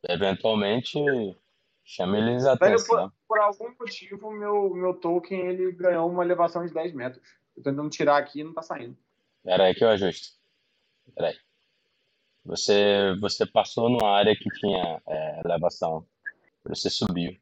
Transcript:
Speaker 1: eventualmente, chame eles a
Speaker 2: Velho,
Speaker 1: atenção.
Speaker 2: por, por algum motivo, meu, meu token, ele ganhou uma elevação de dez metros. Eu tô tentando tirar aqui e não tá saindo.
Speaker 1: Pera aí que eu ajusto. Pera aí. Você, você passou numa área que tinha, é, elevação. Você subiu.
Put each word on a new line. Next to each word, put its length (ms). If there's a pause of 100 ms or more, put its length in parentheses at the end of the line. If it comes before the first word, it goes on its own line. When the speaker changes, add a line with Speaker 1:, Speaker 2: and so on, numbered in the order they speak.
Speaker 1:
eventualmente, 880 (840)
chame 340
eles 280
a 100
Speaker 2:
Velho, 200
Speaker 1:
atenção. 340
Speaker 2:
por, 40 (140)
por 120
algum 300 (100)
motivo, 520
meu, 420
meu 220
token, 520
ele 260
ganhou 360
uma 140
elevação 420
de 80
dez 200
metros. 280 (340)
Eu 80
tô 60
tentando 200
tirar 280
aqui 220
e 40
não 100
tá 80
saindo. 360 (460)
Speaker 1:
Pera 220
aí 100
que 80
eu 60
ajusto. 400 (840)
Pera 160
aí. 80 (1080)
Você, 760
você 260
passou 440
numa 200
área 260
que 140 (100)
tinha, 480
é, 380
elevação. 640 (580)
Você 240
subiu. 520